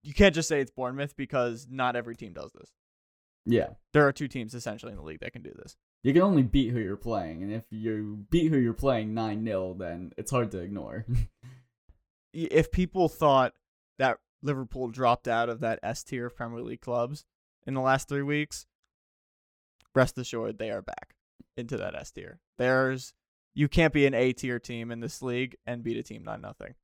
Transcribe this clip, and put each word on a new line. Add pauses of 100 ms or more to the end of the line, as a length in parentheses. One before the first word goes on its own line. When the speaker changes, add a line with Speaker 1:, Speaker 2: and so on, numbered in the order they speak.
Speaker 1:
you
can't
just
say
it's
Bournemouth,
because
not
every
team
does
this. (760)
Speaker 2:
Yeah. (240)
Speaker 1:
There
are
two
teams
essentially
in
the
league
that
can
do
this. (280)
Speaker 2:
You
can
only
beat
who
you're
playing,
and
if
you
beat
who
you're
playing
nine
nil,
then
it's
hard
to
ignore.
<laughs> (1160)
Speaker 1:
Y-,
if
people
thought (460)
that (240)
Liverpool
dropped
out
of
that
S
tier
of
Premier
League
clubs (400)
in
the
last
three
weeks, (1300)
rest
assured
they
are
back (400)
into
that
S
tier. (180)
There's, (420)
you
can't
be
an
A
tier
team
in
this
league (100)
and
beat
a
team
nine
nothing.